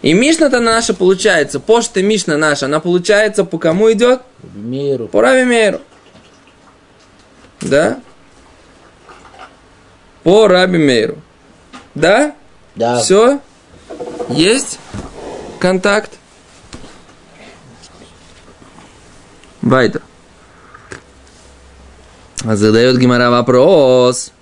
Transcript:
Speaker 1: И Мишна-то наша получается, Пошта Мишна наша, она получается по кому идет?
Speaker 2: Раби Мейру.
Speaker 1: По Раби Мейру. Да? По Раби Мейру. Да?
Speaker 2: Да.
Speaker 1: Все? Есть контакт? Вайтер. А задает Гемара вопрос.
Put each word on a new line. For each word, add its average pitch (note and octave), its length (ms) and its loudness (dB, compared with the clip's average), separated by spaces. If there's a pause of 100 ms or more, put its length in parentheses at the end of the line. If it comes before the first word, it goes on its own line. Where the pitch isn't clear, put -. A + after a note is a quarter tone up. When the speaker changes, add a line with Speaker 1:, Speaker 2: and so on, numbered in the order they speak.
Speaker 1:
И D3 120 0
Мишна-то C4+ 460 2
наша A#3 340 0
получается, F#3 640 0
Пошта G#3+ 440 0
Мишна G3 340 -2
наша, D3 300 -2
она D3+ 120 -2
получается G3+ 640 0
по F3 140 -6
кому F3+ 340 2
идет? A#3+ 300 2 (220)
Speaker 2:
Раби F2+ 240 -20
Мейру. C3 400 -6
Speaker 1:
По G#3 140 0
Раби B3+ 240 2
Мейру. A3+ 340 0 (1800)
Да? F#3+ 380 -2 (2250)
По G#3 240 4
Раби F3+ 300 2
Мейру. C3 400 0 (760)
Да? G#3+ 400 0 (400)
Speaker 2:
Да. A#2+ 240 -2
Speaker 1:
Все? A3+ 400 2 (880)
Есть F#3+ 500 -2 (800)
контакт? F#3+ 520 -2 (3500)
Вайтер. B2 420 0 (2500)
А A2 120 -2
задает A2+ 420 2
Гемара B2 340 2
вопрос. B2+ 1000 2 (100)